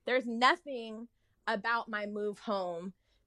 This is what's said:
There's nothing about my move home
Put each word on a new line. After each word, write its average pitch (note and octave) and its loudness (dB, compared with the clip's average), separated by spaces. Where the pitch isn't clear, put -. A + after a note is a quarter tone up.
There's A#3+ 2
nothing A#3+ 2
about A3+ 0
my G#3 -4
move G#3 -4
home F#3 -4